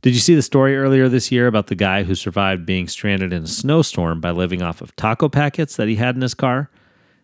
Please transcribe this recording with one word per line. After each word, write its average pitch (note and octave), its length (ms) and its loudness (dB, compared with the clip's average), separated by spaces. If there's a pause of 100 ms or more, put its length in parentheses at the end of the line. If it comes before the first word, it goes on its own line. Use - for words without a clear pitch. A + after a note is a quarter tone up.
Did B2+ 120 4
you B2 60 2
see E3+ 160 6
the C#3+ 80 4
story C3+ 340 2
earlier C3+ 320 4
this A#2+ 220 0
year B2 160 2
about G#2+ 180 0
the - 80 -6
guy G2 300 0
who F#2 100 -2
survived F#2+ 500 -2
being F2+ 240 -2
stranded F#2+ 460 -2
in E2+ 80 -4
a D#2 60 -8
snowstorm F2+ 720 0
by F2 80 -2
living F2+ 320 -2
off E2+ 180 -6
of - 160 -16
taco A2+ 340 0
packets D3 480 -2
that G#2+ 100 -2
he A2 80 0
had B2 200 -2
in C3 60 -4
his B2+ 140 -4
car? C3 340 -2 (540)